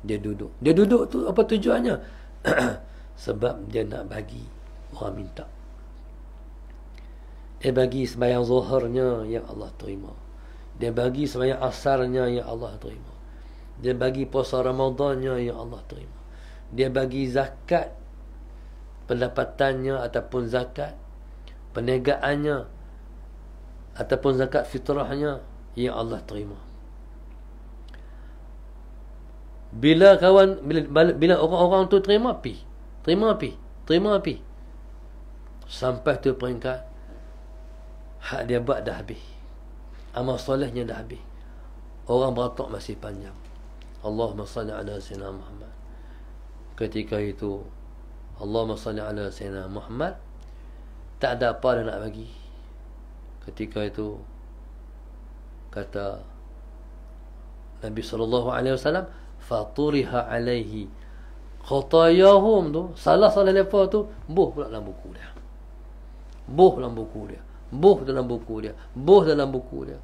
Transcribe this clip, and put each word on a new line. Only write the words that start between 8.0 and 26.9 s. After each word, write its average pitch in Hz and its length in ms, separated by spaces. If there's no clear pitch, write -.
sembahyang 123 400
zuhurnya, 123 800
ya 113 240
Allah 104 320
terima. 98 320
Dia 117 160
bagi 127 320
sembahyang 131 400
asarnya, 127 640
ya 120 160
Allah 117 320
terima. 110 360
Dia 123 160
bagi 131 320
puasa 131 320
Ramadannya, 131 800
ya 120 160
Allah 117 320
terima. - 320
Dia 127 240
bagi 131 320
zakat 135 800
pendapatannya 131 960
ataupun 120 480
zakat, 143 480
perniagaannya 135 880
ataupun 139 440
zakat 131 280
fitrahnya, 139 760
ya 120 160
Allah 113 300
terima. 104 340